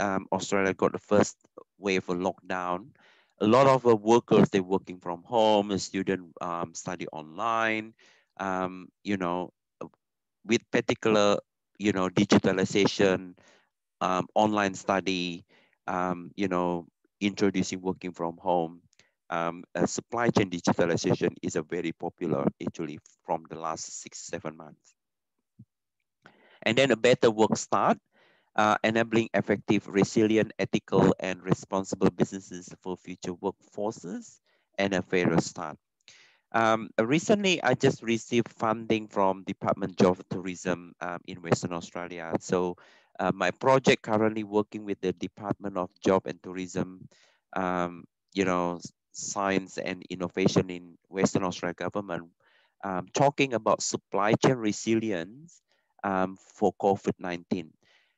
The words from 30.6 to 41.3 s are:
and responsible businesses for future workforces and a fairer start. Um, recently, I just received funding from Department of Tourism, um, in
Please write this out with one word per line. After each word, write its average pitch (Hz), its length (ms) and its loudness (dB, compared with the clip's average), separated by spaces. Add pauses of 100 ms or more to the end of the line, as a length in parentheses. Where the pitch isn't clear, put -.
and 90 240 -4
responsible 95 680 -2
businesses 92 580 -6 (160)
for 92 100 -6
future - 380 -10
workforces 104 1080 -10 (380)
and 98 160 0
a 90 80 2
fairer 85 400 0
start. 80 380 -12 (760)
Um, 113 480 0
recently, 180 640 2
I 127 80 2
just 131 320 0
received 117 480 0
funding 110 560 -2
from 95 400 0
Department 95 560 -4
of 90 240 4
Tourism, 90 720 -6
um, 87 240 -8
in 90 160 -14